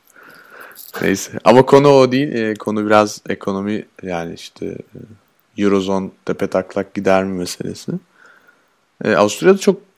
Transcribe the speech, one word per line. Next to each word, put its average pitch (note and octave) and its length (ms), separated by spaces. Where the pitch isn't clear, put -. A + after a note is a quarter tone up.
Neyse. F#2 300
Ama B2 220
konu C#3 220
o C3 240
değil. C#3 220
E, A2 200
konu G#2+ 320
biraz G#2+ 440
ekonomi G2+ 560
yani F2 300
işte, - 320
e, - 1000
Eurozone G2 460
tepe F#2+ 220
taklak - 460
gider F#2+ 300
mi F#2+ 140
meselesi. F#2 540
E, G#2+ 120
Avusturya'da B2+ 420
çok G3 240